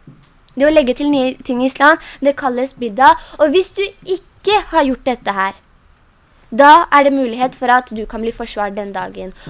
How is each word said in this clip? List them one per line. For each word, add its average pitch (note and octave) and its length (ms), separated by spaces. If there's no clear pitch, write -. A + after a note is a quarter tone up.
Det C4+ 80
å D#4 60
legge C#4 240
til C#4+ 100
nye C4 380
ting B3 160
i C4 80
islam, D4 280
det C#4 160
kalles C4 400
bidda. B3 380
Og D4 140
hvis F#4 160
du G4 140
ikke - 540
har D#4+ 120
gjort C4 220
dette A#3+ 260
her, G3 220
da D4 400
er C#4+ 140
det C#4 80
mulighet B3+ 420
for B3 160
at B3 240
du A3 140
kan A3+ 100
bli A3+ 160
forsvart G#3 400
den G3+ 160
dagen. F#3+ 400